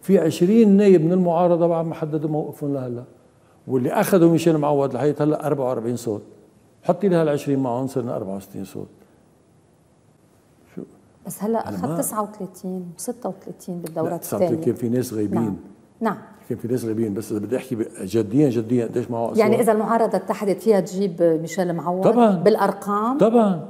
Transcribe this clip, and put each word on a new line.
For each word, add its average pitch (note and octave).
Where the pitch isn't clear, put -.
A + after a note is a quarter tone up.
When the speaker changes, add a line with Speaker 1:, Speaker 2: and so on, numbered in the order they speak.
Speaker 1:
في F#3+
عشرين G3
نايب G3
من E3
المعارضة F3
بعد E3+
ما D#3+
حددوا D#3
موقفهم D3
لهلا. B2
واللي B2+
أخذوا F3+
ميشيل E3
معوض C#3+
لحيث C#3+
هلا D3+
أربعة C#3
وأربعين A#2+
صوت. A2+
حطي F#3
لي F3+
هالعشرين D3
معهم C3
صرنا B2+
أربعة G2
وستين G2
صوت. F#2+
شو؟ -
Speaker 2:
بس -
هلا A3
Speaker 1:
أنا G3+
Speaker 2:
أخذ F3+
Speaker 1:
ما D#3+
Speaker 2:
تسعة A3+
وثلاثين F#3
وستة A#3+
وثلاثين F3+
بالدورات E3
Speaker 1:
لا، F3
تسعة -
وثلاثين E3
Speaker 2:
الثانية. A2+
Speaker 1:
كان A#2
في A#2+
ناس A#2+
غايبين. G#2
Speaker 2:
نعم. G2
نعم. G3+
Speaker 1:
كان A#2
في A#2
ناس A#2
غايبين، A2
بس A2
إذا G#2+
بدي G#2+
أحكي B2+
ب-، A2
جديا، A2
جديا A#2
قديش A#2+
معه A#2
أصوات؟ A2+
Speaker 2:
يعني G#3+
إذا A3
المعارضة A3
اتحدت F#3+
فيها G#3
تجيب F#3
ميشيل E3
معوض F3
Speaker 1:
طبعا. A3
Speaker 2:
بالأرقام؟ G#3
Speaker 1:
طبعا. G3+